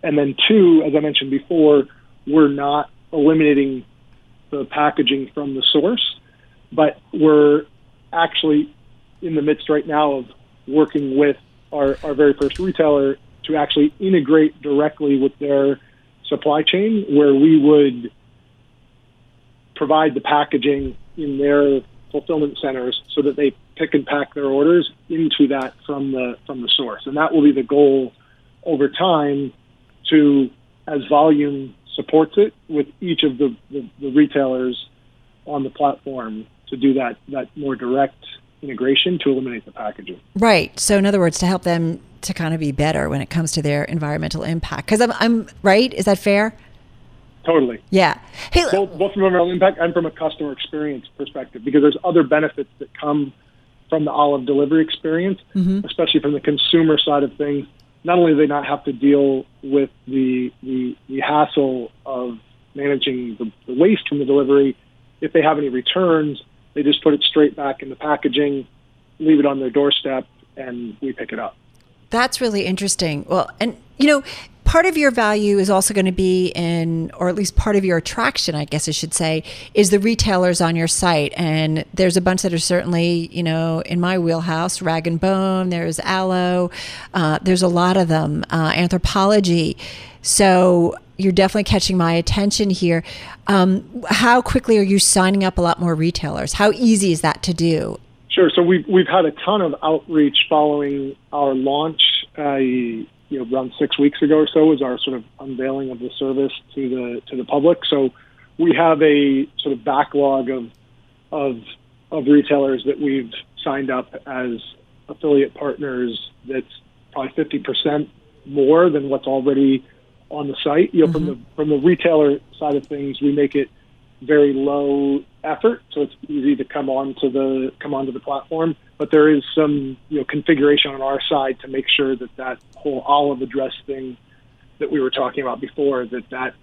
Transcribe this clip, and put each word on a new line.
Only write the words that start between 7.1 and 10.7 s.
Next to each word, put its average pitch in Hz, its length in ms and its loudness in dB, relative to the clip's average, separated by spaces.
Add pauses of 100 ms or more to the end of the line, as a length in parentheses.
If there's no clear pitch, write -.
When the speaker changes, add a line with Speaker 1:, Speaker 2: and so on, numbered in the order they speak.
Speaker 1:
we're 151 520 4 (480)
actually 156 600 0 (480)
in 165 120 -6
the 151 80 0
midst 151 280 -2
right 151 160 0
now 151 260 0
of 131 140 -6 (420)
working 143 480 0